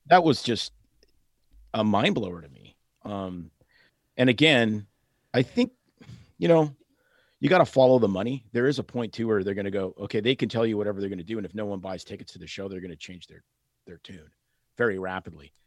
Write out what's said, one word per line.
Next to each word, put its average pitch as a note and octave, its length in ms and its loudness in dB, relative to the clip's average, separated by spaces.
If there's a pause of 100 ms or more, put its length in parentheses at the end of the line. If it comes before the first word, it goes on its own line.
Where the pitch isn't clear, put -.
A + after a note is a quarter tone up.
that E3+ 160 8
was D#3+ 200 2
just - 300 -4 (1000)
a A2+ 80 2
mind G#2+ 320 2
blower F2+ 260 -6
to D2 80 -20
me. G1+ 280 -20 (280)
Um, F#2 460 -10 (680)
and B2+ 140 4
again, A#2 560 4 (480)
I B2+ 80 2
think, B3 300 -2 (680)
you - 80 -2
know, D#3+ 260 4 (680)
you C#3+ 80 0
gotta F3 160 6
follow C3 340 6
the A2+ 80 4
money. G#2+ 460 -4
There A#2+ 160 2
is C#3+ 100 -2
a - 60 -8
point A#2+ 280 -8
too A2+ 140 -6
where G#2+ 160 0
they're G2 120 -4
gonna G2+ 140 -4
go, F#2+ 300 -6
"Okay, G2+ 220 -4
they B2+ 160 0
can A#2 120 -4
tell A#2 160 -2
you A2+ 120 -2
whatever G2+ 240 -4
they're G2 100 -6
gonna F2+ 140 -10
do, A2 140 -8
and G2+ 60 -8
if F#2 120 -14
no G#2+ 100 -6
one G2 140 -8
buys F#2 240 -12
tickets - 300 -16
to F#2+ 40 -20
the F2+ 80 -16
show, G2 220 -12
they're F#2+ 120 -10
gonna F2 140 -12
change F2 320 -18
their, E2 160 -20 (420)
their E2+ 200 -20
tune D#2+ 260 -20 (480)
very G#2+ 220 -2
rapidly." F#2 520 -12 (140)